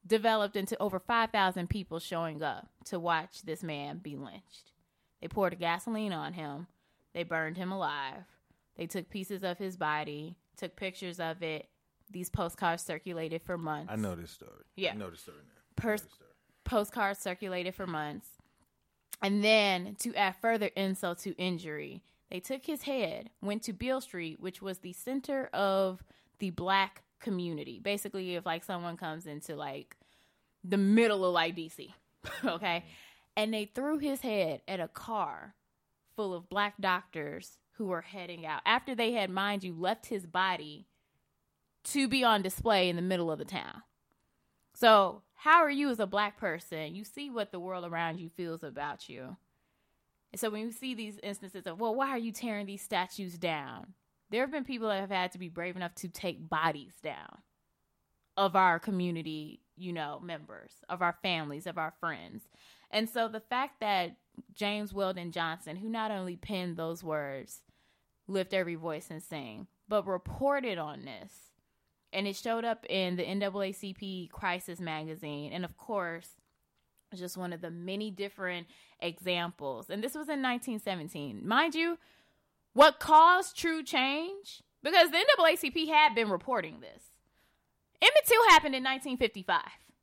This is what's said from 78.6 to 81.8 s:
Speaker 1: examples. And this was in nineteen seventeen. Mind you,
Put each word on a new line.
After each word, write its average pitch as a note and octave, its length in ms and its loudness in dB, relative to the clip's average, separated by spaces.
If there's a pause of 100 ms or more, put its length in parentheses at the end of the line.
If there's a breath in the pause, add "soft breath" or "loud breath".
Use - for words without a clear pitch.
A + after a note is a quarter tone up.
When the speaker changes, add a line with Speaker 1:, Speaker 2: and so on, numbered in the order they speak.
Speaker 1:
examples. E3+ 920 -4
And G3+ 120 -4
this B3 120 -4
was D4+ 160 -6
in C#4 100 -2
nineteen B3 380 -2
seventeen. D3+ 680 -6
Mind C#4 280 2
you, E4 240 0 (760 soft breath)